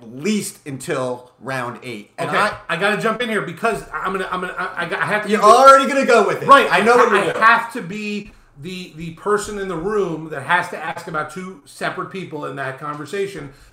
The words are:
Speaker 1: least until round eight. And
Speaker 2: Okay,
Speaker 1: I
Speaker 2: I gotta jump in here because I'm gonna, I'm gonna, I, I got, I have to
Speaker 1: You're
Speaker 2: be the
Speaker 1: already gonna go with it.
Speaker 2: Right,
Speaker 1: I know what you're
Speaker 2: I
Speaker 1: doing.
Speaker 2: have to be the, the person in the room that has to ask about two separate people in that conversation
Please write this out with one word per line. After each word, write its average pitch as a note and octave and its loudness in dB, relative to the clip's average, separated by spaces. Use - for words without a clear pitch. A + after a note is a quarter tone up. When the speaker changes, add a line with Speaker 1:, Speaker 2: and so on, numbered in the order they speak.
Speaker 1:
least D3+ -6
until C3 -8
round A#2+ -8
eight. A2 -14
And C3+ -6
Speaker 2:
Okay, F3+ -2
Speaker 1:
I G3+ -2
Speaker 2:
I E3+ -4
gotta G3+ -2
jump A3 -2
in A#3 -6
here G3+ -2
because F#3+ -4
I'm D#3 -6
gonna, F#3+ -4
I'm F3+ -6
gonna, F3+ -8
I, F3+ -8
I D#3+ -8
got, F#3+ -4
I D#3 -2
have G#3 -2
to F#3+ -6
Speaker 1:
You're G#3 2
Speaker 2:
be G3+ 4
the G#3+ 10
Speaker 1:
already C4+ 10
gonna C4+ 2
go G#3+ 6
with E3 -4
it. D3 -6
Speaker 2:
Right, C4 8
Speaker 1:
I F3 2
know A#3 6
what A#3+ 6
you're G3+ 2
Speaker 2:
I E3 0
Speaker 1:
doing. - -2
Speaker 2:
have A3+ 4
to A#3+ -8
be G#3 -8
the, F3+ -14
the E3 -12
person G#3 0
in F#3+ -6
the F3+ -4
room E3 -4
that C#3+ -10
has F3 0
to G3+ -10
ask - -10
about D#3 -6
two F#3 -14
separate E3 -8
people D3 -10
in C#3 -10
that C3+ -8
conversation D3 -8